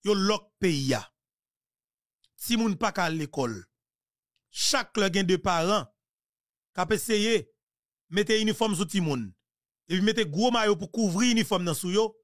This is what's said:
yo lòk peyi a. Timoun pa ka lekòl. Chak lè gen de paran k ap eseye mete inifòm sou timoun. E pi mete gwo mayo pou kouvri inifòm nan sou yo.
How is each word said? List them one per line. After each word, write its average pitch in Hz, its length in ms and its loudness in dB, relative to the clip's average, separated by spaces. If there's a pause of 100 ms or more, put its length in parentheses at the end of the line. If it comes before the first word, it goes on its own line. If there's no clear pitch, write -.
yo 208 120 2
lòk 202 300 0 (140)
peyi 143 360 0
a. 107 40 -6 (1400)
Timoun 226 380 0
pa 214 160 -2
ka 175 180 0
lekòl. 139 400 -4 (960)
Chak - 480 -2
lè 196 140 2
gen 196 160 2
de 185 120 4
paran 180 440 0 (880)
k 180 80 -2
ap 170 120 -2
eseye 214 500 0 (640)
mete 208 300 2
inifòm 214 340 0
sou 165 140 -2
timoun. 143 400 -2 (580)
E 170 80 -2
pi 190 100 2
mete 220 220 2
gwo 196 260 2
mayo 214 260 4
pou 185 120 -10
kouvri 220 440 2
inifòm 196 320 0
nan 160 100 -2
sou 180 160 -4
yo. 214 160 2 (140)